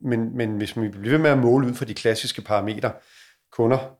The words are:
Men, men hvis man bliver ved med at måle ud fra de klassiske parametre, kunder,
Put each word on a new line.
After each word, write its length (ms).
Men, 360
men 200
hvis 200
man 140
bliver 200
ved 80
med 120
at 80
måle 280
ud 80
fra 100
de 100
klassiske 480
parametre, 500
kunder, 260